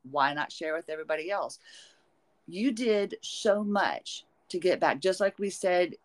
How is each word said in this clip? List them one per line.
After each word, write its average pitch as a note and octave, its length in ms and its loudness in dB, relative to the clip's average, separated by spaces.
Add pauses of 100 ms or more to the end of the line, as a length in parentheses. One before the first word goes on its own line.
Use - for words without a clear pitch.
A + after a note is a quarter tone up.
why C#3+ 240 2
not D3 180 -4
share D#3 220 -6
with E3 160 -6
everybody D#3 400 -4
else? F#3 300 -4 (880)
You G#3 240 -2
did G#3+ 500 0
so G#3 420 0
much F#3+ 600 -2 (260)
to F3+ 100 -6
get E3 200 4
back. C#3+ 220 4
Just F#3 180 2
like G3+ 200 0
we G3+ 100 -2
said, F3+ 560 2